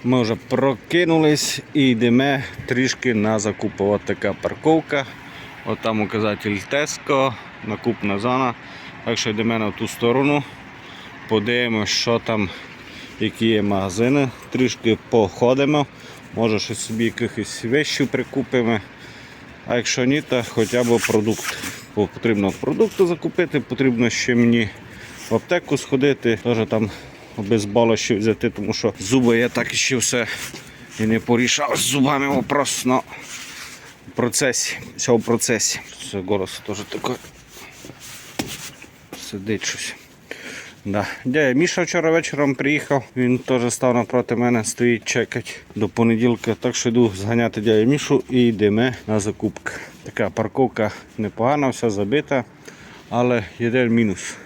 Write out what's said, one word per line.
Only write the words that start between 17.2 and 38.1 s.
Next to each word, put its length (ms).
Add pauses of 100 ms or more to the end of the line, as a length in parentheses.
вещів 440
прикупимо. 720 (840)
А 100
якщо 280
ні, 160
то 280
хоча 360
б 220
продукт. 520 (380)
Бо 100
потрібно 440
продукти 560
закупити, 540
потрібно 500
ще 240
мені 340 (640)
в 40
аптеку 420
сходити. 680
Теж 260
там 220 (460)
обезболюще 800
взяти, 340
тому 220
що 260
зуби 400
я 100
так 260
ще 220
все 300 (720)
і 20
не 180
порішав 560
з 40
зубами 480
вопрос, 580
но 160 (1040)
в 20
процесі, 680 (180)
все 160
в 100
процесі. 580 (300)
Це 100
голос 460
теж 120
такий 380 (2000)